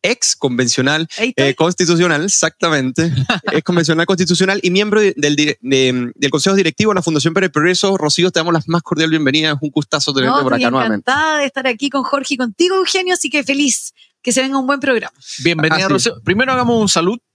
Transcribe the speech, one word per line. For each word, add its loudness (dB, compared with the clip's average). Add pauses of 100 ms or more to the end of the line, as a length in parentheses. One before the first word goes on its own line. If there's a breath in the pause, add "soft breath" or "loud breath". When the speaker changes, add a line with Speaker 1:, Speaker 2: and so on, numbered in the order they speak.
Speaker 1:
ex -2
convencional, 0
Speaker 2:
Ahí -2
estoy. 2
Speaker 1:
eh, -2
constitucional, 2
exactamente, 0
Speaker 2:
<laughs> -2
Speaker 1:
ex 0
convencional 0
constitucional 0
y 2
miembro 2
de, 2
del 2
dire-, 0
de, 0
del -2
Consejo 2
Directivo 0
de 0
la 0
Fundación 0
para 0
el -4
Progreso. 0
Rocío, 0
te 0
damos 0
la 0
más 0
cordial -2
bienvenida, 2
es -2
un -4
gustazo -2
tenerte 2
Speaker 2:
No, 2
Speaker 1:
por 2
Speaker 2:
estoy 0
Speaker 1:
acá 2
nuevamente. 0
Speaker 2:
encantada 0
de 0
estar -6
aquí -4
con -2
Jorge -4
y -12
contigo, 0
Eugenio, 0
así -4
que -2
feliz -2 (280 soft breath)
que -4
se 0
venga -2
un -2
buen 0
programa. -2 (280 loud breath)
Speaker 3:
Bienvenida, 2
Speaker 1:
Así 0
es. 0
Speaker 3:
Rocío. -2
Primero 0
hagamos 2
un 2
salud. 0 (160)